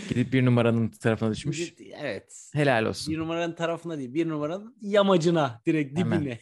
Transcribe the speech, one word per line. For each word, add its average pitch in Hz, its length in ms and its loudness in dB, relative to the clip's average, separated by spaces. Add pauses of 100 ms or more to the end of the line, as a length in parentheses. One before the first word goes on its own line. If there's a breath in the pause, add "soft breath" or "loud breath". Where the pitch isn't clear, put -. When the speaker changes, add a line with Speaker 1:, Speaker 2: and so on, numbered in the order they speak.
Speaker 1:
gidip 120 240 0
bir 127 120 4
numaranın 117 440 4
tarafına 110 420 -2
düşmüş. 147 480 -8
Speaker 2:
Bir, - 180 -20
evet. - 560 -12
Speaker 1:
Helal 135 320 2
olsun. 104 280 -4
Speaker 2:
Bir 156 60 -6
numaranın 165 360 -4
tarafına 165 420 -6
değil, 127 160 -10
bir 165 160 0
numaranın 160 520 -6
yamacına, 175 840 4
direkt 151 340 0
Speaker 1:
Hemen. 170 220 0
Speaker 2:
dibine. 131 200 -6